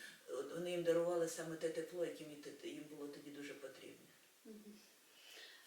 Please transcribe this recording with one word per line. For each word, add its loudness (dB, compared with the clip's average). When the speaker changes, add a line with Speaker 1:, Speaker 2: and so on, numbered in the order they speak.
Speaker 1:
от 0
вони 2
їм 4
дарували 8
саме -2
те 2
тепло, 0
яке -2
їм -10
те-, -8
їм -6
було -6
тоді -8
дуже -6
потрібне. -10
Speaker 2:
Мгм. -12